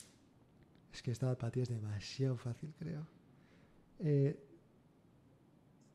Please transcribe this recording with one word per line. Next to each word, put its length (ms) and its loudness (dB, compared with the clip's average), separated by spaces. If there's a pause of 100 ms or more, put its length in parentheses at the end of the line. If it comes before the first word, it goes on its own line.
(920)
es 120 -14
que 80 0
esta 260 0
para 140 -2
ti 100 2
es 80 2
demasiado 680 -2
fácil, 420 -6
creo. 260 -6 (960)
Eh, 400 6 (1600)